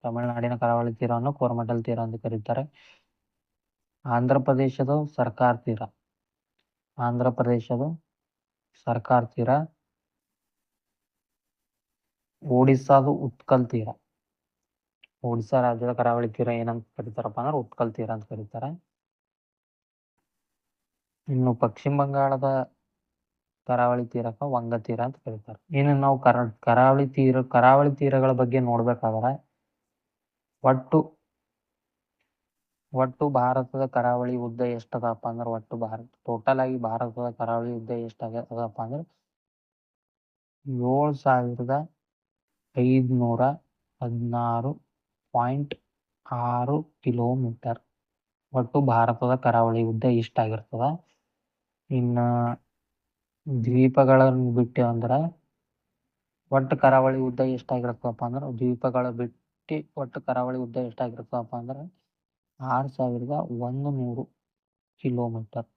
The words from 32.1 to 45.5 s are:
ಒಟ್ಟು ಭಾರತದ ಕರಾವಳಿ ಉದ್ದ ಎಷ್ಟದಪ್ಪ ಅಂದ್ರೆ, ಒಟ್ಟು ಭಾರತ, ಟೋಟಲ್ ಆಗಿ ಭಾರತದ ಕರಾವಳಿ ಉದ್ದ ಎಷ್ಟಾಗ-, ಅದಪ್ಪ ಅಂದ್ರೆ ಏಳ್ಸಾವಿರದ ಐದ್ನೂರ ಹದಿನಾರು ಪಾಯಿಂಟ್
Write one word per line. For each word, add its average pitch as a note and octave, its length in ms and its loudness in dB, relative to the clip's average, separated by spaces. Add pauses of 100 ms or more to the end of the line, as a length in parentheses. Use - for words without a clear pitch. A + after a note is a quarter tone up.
ಒಟ್ಟು B2+ 360 0
ಭಾರತದ C3 580 0
ಕರಾವಳಿ B2 500 0
ಉದ್ದ A#2+ 240 -6 (100)
ಎಷ್ಟದಪ್ಪ A#2 560 -6
ಅಂದ್ರೆ, A#2 220 -6
ಒಟ್ಟು A2+ 280 -8
ಭಾರತ, A2+ 320 -8 (140)
ಟೋಟಲ್ B2 360 0
ಆಗಿ C3 220 -2
ಭಾರತದ A#2 540 -6
ಕರಾವಳಿ A#2 380 -4
ಉದ್ದ A2+ 180 -10 (100)
ಎಷ್ಟಾಗ-, A#2 440 -10
ಅದಪ್ಪ A#2 360 -8
ಅಂದ್ರೆ C3+ 220 -8 (1900)
ಏಳ್ಸಾವಿರದ C3 840 0 (1000)
ಐದ್ನೂರ B2 680 2 (600)
ಹದಿನಾರು A#2 680 -2 (640)
ಪಾಯಿಂಟ್ C3+ 400 -2 (680)